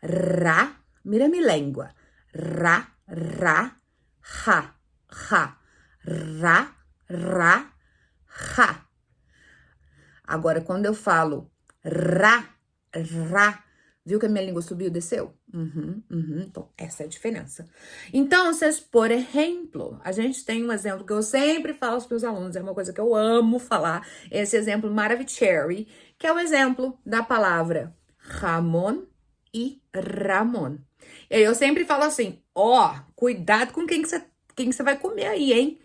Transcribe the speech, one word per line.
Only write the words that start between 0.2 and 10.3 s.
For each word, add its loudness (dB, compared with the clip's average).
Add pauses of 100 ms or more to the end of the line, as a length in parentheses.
mira 2
mi 2
lengua. -2 (400)
Ra, -2 (200)
ra, -2 (760)
ja, 0 (540)
ja. 0 (500)
Ra, 0 (340)
ra, 0 (800)
ja. 2 (1400)
Agora, -2